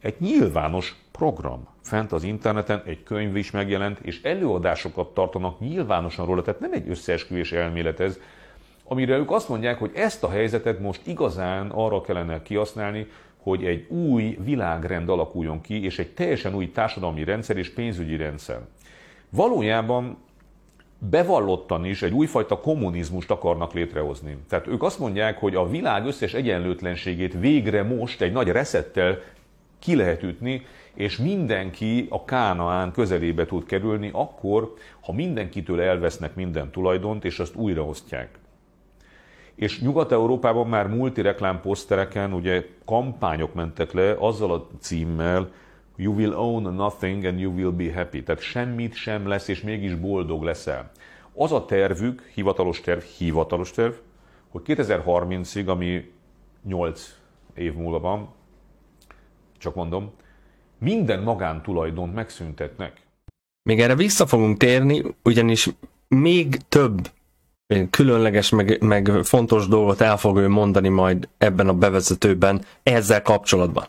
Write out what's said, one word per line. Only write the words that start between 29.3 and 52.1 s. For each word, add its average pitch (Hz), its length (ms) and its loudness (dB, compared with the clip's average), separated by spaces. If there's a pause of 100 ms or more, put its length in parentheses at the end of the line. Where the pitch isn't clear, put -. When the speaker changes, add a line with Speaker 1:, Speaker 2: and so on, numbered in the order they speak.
Speaker 1:
ki 175 160 0
lehet 87 280 2
ütni, 120 420 -6 (280)
és 101 240 -4
mindenki 113 920 -2
a - 160 -6
Kánaán 90 640 0
közelébe 85 540 0
tud 82 200 -6
kerülni 104 480 -2
akkor, 113 600 -2 (280)
ha 85 120 -8
mindenkitől 98 680 -4
elvesznek 85 540 -2
minden 80 360 -6
tulajdont, 92 540 -2
és 87 140 -6
azt 80 160 -6
újraosztják. 76 760 -6 (1300)
És - 260 -4
Nyugat-Európában 120 840 2
már 107 200 0
multireklám 101 760 -2
posztereken, 98 720 -2
ugye, 90 320 0 (200)
kampányok 104 680 -2
mentek 82 380 -6
le 95 280 2
azzal 104 320 0
a 87 160 -4 (120)
címmel, 85 720 -2 (440)
"You 101 180 -2
will 104 200 0
own 107 400 -2
nothing 98 500 -2
and 90 160 -2
you 95 140 -4
will 92 180 0
be 85 220 -4
happy." 85 300 -6
Tehát 78 180 -4
semmit 117 520 -6
sem 104 340 -6
lesz, 101 200 -4
és 95 140 -4
mégis 101 340 -4
boldog 85 480 -2
leszel. 78 480 -6 (420)
Az 151 180 0
a 139 140 0
tervük, 98 680 0